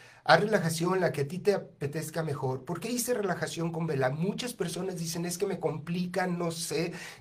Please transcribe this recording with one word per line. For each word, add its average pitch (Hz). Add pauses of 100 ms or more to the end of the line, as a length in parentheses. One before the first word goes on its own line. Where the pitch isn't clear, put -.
(240)
haz 165
relajación, 185
la 165
que 143
a 139
ti 180
te 202
apetezca 160
mejor. 135
¿Por 170
qué 226
hice 247
relajación 165
con 165
vela? 131
Muchas 190
personas 180
dicen, 165
"Es 180
que 202
me 190
complica, 175
no 175
sé, 165 (280)